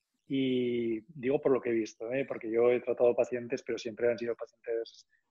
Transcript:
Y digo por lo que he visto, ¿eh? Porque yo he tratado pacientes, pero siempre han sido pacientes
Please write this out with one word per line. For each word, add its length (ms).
Y 760
digo 220
por 100
lo 80
que 120
he 20
visto, 400
¿eh? 120
Porque 260
yo 200
he 100
tratado 340
pacientes, 480
pero 160
siempre 320
han 60
sido 180
pacientes 720